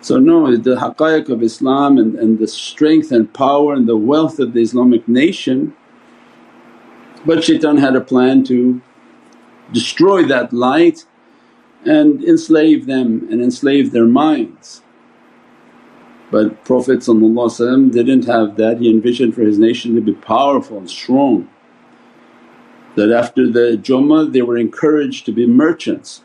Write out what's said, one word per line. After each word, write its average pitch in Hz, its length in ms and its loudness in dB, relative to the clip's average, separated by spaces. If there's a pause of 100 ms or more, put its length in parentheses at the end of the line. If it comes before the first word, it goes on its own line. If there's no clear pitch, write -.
So - 160 -2
no, 147 400 4
the 123 180 0
haqqaiq 151 540 -2
of 117 140 -4
Islam 135 560 0
and, 110 160 0
and 110 240 0
the 110 80 -2
strength 156 640 -2
and 113 200 0
power 143 420 0
and 127 140 0
the 117 80 0
wealth 143 440 -2
of 120 140 -4
the 120 80 0
Islamic 120 460 0
nation, 139 680 -2 (1500)
but 156 180 0
Shaitan 147 340 0
had 135 180 2
a 131 60 0
plan 131 440 2
to 123 360 0 (920)
destroy 175 520 0
that 127 280 -2
light 139 540 0 (800)
and 151 380 2
enslave 156 640 2
them 123 420 -2
and 117 120 -2
enslave 135 500 0
their 117 160 2
minds. 135 760 -2 (1500)
But - 320 -2
Prophet 127 360 0
sallallahu 110 340 2
alaihi 117 280 -2
wasallam 131 300 2
didn't 120 340 0
have 110 300 -2
that. 113 240 0
He 117 100 2
envisioned 113 460 0
for 123 60 -4
his 107 180 0
nation 113 360 0
to 117 60 0
be 104 120 -2
powerful 123 640 -4
and 92 120 -16
strong, 127 600 -2 (1500)
that 107 160 2
after 123 380 0
the 117 320 0
Jummah 147 500 0
they 127 100 0
were 120 160 -2
encouraged 139 680 -2
to 117 60 -6
be 113 160 0
merchants - 760 -2